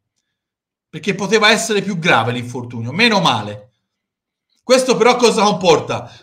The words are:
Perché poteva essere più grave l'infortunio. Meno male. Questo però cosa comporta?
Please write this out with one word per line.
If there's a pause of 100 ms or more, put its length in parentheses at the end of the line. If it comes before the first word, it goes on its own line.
(920)
Perché
poteva
essere
più
grave
l'infortunio.
Meno
male. (1040)
Questo
però
cosa
comporta? (100)